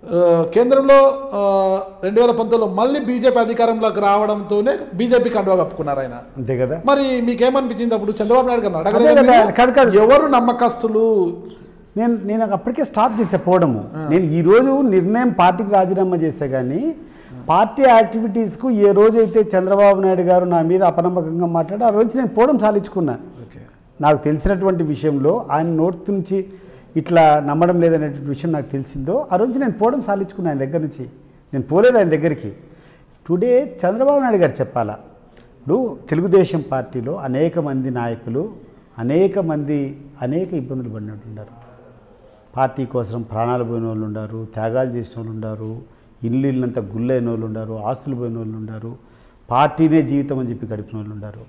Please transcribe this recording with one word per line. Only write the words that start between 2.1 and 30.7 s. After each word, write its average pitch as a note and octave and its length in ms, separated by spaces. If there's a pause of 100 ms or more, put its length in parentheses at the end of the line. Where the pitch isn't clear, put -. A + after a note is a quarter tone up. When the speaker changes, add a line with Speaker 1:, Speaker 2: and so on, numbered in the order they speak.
Speaker 1:
వేల A#3+ 100
పంతొమ్మిదిలో A3+ 360
మళ్ళీ A#3 340
బీజేపీ B3 380
అధికారంలోకి A3+ 600
రావడంతోనే G#3 800 (160)
బీజేపీ A#3+ 360
కండువా F#3+ 260
కప్పుకున్నారు D3 440
ఆయన. B2 140 (220)
Speaker 2:
అంతే B2+ 220
కదా. C3+ 280
Speaker 1:
మరి C4+ 340
మీకేమనిపించింది A#3+ 760
అప్పుడు? G#3 280
చంద్రబాబు A#3+ 240
నాయుడు A#3+ 160
గారిని F3+ 180
Speaker 2:
అదే F#3+ 100
Speaker 1:
అడగలేదా B3 320
Speaker 2:
కదా, B3 220
Speaker 1:
మీరు? - 120
Speaker 2:
కాదు, B3 140
కాదు. C4 200
Speaker 1:
ఎవరు A#3 360
నమ్మకస్తులు? A3+ 1120 (600)
Speaker 2:
నేను, A#3 280
నేను G#3+ 260
అప్పటికే A#3+ 340
స్టాప్ A3+ 360
చేసే G3 160
పోవడము. E3+ 580
Speaker 1:
ఆ. - 140
Speaker 2:
నేను F3 160
ఈ E3 180
రోజు C4 380
నిర్ణయం, A3 480
పార్టీకి F#3 420
రాజీనామా F#3+ 460
చేసే D3+ 320
కానీ, C3+ 480 (360)
Speaker 1:
ఆ. B2+ 160
Speaker 2:
పార్టీ A3 340
యాక్టివిటీస్కు A3+ 880
ఏ G3+ 220
రోజైతే A3 480
చంద్రబాబు G3 600
నాయుడు F#3 220
గారు F3+ 220
నా E3+ 180
మీద F3+ 200
అపనమ్మకంగా E3+ 640
మాట్లాడారో, G3 520
ఆ A3 40
రోజు A#3 140
నేను B3+ 120
పోవడం B3 300
సాధించుకున్నా. G3 540
Speaker 1:
ఓకే. - 480 (400)
Speaker 2:
నాకు D3 240
తెలిసినటువంటి F3+ 600
విషయంలో D3 680
ఆయన D#3 160
నోటి E3+ 460
నుంచి F#3+ 360 (480)
ఇట్లా D#3+ 440
నమ్మడం E3 400
లేదనేటువంటి D3+ 480
విషయం C#3+ 240
నాకు C#3+ 180
తెలిసిందో, C#3 640
ఆ F3+ 40
రోజు A#3+ 220
నేను B3+ 140
పోవడం A#3+ 300
సాధించుకున్నా G3 480
ఆయన C#3 80
దగ్గర C#3 200